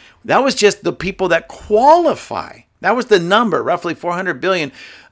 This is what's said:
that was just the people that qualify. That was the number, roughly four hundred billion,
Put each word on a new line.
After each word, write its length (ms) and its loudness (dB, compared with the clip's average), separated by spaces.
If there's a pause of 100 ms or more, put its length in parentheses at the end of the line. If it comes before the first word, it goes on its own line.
(260)
that 180 2
was 100 0
just 300 2
the 80 -2
people 360 -4
that 200 0
qualify. 1120 0 (200)
That 140 0
was 120 -2
the 120 4
number, 440 0
roughly 320 -4
four 180 -6
hundred 300 -6
billion, 300 -2 (400)